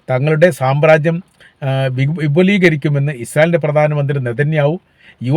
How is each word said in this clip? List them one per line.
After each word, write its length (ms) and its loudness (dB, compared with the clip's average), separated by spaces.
തങ്ങളുടെ 380 2
സാമ്രാജ്യം, 560 2
ആ, 20 -2
വിപു-, 260 -2
വിപുലീകരിക്കുമെന്ന് 920 0
ഇസ്രായേലിൻ്റെ 400 0
പ്രധാനമന്ത്രി 540 0
നെതന്യാഹു 460 0
യു 100 2